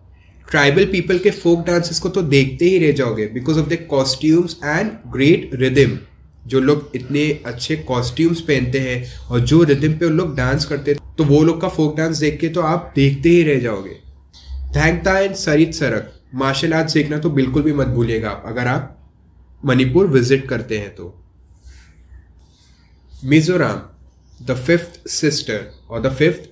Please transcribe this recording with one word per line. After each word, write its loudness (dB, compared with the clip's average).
ट्राइबल 4
पीपल 0
के 2
फोक 0
डांसेस -2
को -4
तो -2
देखते 2
ही 4
रह 4
जाओगे -2
because 0
of -4
their -4
costumes 0
and -4
great 2
rhythm। 2
जो 0
लोग 0
इतने -2
अच्छे -6
कॉस्ट्यूम्स -2
पहनते 0
हैं -6
और 0
जो 4
रिदम 2
पे -2
उन 2
लोग 0
डांस 0
करते -2
हैं, -6
तो 2
वो 6
लोग 2
का -2
फोक 0
डांस -2
देख -2
के 0
तो -2
आप -2
देखते 2
ही 6
रह 2
जाओगे। -6
थैंगता 2
and -2
सरित 2
सरक -4
मार्शल 0
आर्ट्स 0
देखना 0
तो -2
बिल्कुल 0
भी 2
मत 0
भूलिएगा -2
आप, -10
अगर -4
आप -6
मणिपुर 2
विजिट 2
करते -6
हैं -12
तो। -18
मिजोरम, 2
the -2
fifth -2
sister -2
or -8
the 0
fifth 0